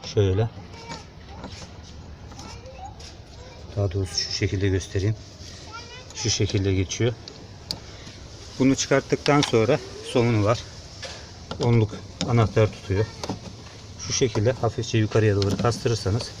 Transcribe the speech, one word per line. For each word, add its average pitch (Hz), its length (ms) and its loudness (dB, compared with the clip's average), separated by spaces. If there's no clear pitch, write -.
Şöyle. 101 360 4
Daha 98 160 2
doğrusu 95 240 -2
şu - 160 0
şekilde 98 380 2
göstereyim. 95 460 2
Şu - 140 -2
şekilde 98 440 2
geçiyor. 104 400 2
Bunu 131 160 6
çıkarttıktan 143 680 4
sonra 120 380 4
somunu 117 340 4
var. 117 140 4
Onluk 117 320 6
anahtar 113 420 6
tutuyor. 98 340 0
Şu - 60 -2
şekilde 117 380 4
hafifçe 117 460 0
yukarıya 107 380 6
doğru 101 220 2
kastırırsanız 117 840 0